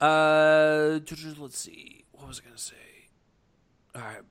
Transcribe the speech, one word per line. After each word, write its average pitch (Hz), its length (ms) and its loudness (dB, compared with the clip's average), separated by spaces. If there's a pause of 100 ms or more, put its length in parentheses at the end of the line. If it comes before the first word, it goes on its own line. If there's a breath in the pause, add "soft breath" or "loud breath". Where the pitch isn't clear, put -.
Uh, 156 960 4 (380)
let's 143 200 -16
see. - 540 -18
What 139 160 -20
was - 140 -18
I - 60 -20
gonna 117 100 -20
say? - 180 -16 (1200)
All 127 60 -14
right, 107 280 -16